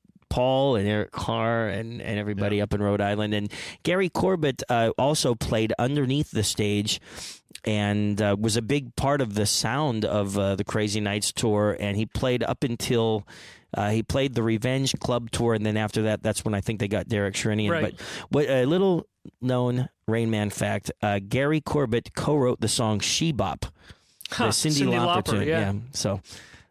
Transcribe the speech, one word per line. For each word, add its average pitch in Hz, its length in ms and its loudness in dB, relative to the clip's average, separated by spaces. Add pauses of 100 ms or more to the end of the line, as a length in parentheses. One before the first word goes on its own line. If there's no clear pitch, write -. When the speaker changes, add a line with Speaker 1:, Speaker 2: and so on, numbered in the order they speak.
(300)
Speaker 1:
Paul 131 480 2
and 101 100 2
Eric 107 240 0
Carr 113 560 -2
and, 113 340 -6
and 107 160 -4
everybody 104 400 -2
Speaker 2:
Yeah. 101 60 2
Speaker 1:
up 101 100 -4
in 104 80 0
Rhode 101 200 2
Island. 104 340 0
And 104 160 -2 (320)
Gary 180 260 2
Corbett, 165 580 0
uh, 117 300 2
also 135 380 2
played 110 420 0
underneath 139 540 0
the 110 100 0
stage 104 580 0 (680)
and, 104 540 2
uh, 104 200 4
was 110 180 0
a 117 60 0
big 127 320 -2
part 143 260 2
of 107 140 -2
the 104 100 2
sound 117 600 0
of, 101 340 0
uh, 98 160 2
the 98 80 -2
Crazy 107 380 0
Nights 104 300 -2
tour. 104 480 2
And 101 160 -2
he 107 120 0
played 123 360 0
up - 200 -2
until, 113 640 0 (480)
uh, 104 160 0
he 113 100 2
played 135 320 0
the 120 80 0
Revenge 127 580 0
Club 120 300 -2
tour, 117 240 2
and 107 120 0
then 107 120 2
after 107 260 0
that, 107 200 0
that's 107 200 -2
when 107 120 0
I 98 60 0
think 107 180 -4
they 117 80 0
got 98 200 -2
Derek 101 280 0
Sherinian. 107 340 0
Speaker 3:
Right. 165 140 0
Speaker 1:
But - 180 -4 (280)
what, 135 200 2
a 127 160 4
little 180 400 2 (340)
known 123 500 0 (180)
Rain 113 240 2
Man 104 180 2
fact, 104 420 -2 (120)
uh, 104 240 2
Gary 143 340 2
Corbett 120 540 -2
co-wrote 139 460 2
the 113 60 0
song 107 340 0
She - 300 0
Bop, 98 360 -4 (640)
Speaker 3:
Huh, - 140 -2
Speaker 1:
the 220 60 2
Cyndi 151 340 2
Speaker 3:
Cyndi 123 80 2
Speaker 1:
Lauper 120 300 2
Speaker 3:
Lauper, - 60 -6 (100)
Speaker 1:
tune. 98 100 0
Speaker 3:
yeah. 104 240 0 (180)
Speaker 1:
So 101 300 -2 (500)